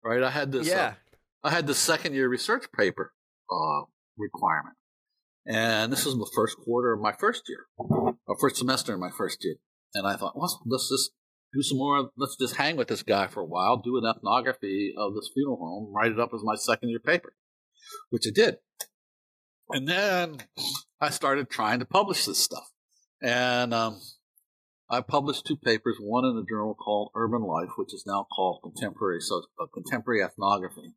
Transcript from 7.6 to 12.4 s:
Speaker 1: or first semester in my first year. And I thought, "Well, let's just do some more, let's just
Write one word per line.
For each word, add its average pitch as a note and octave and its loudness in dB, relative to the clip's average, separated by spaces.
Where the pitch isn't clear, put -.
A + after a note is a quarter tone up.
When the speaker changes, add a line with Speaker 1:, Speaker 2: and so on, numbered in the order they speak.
Speaker 1:
or - 0
first C#3 2
semester B2+ -2
in F#2 -6
my F2+ -6
first - -4
year. D#2+ -2
And G2 -4
I G2 0
thought, - -4
"Well, E3+ -2
let's B2+ 0
just C3 0
do C3+ 2
some C3+ 0
more, C#3 2
let's C3+ -2
just B2+ -2